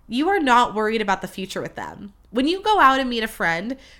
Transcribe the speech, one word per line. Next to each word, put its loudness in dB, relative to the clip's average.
you -2
are 2
not 4
worried -2
about -2
the -8
future -10
with -10
them. -12
When 0
you -2
go 2
out 6
and -2
meet -4
a -2
friend, -4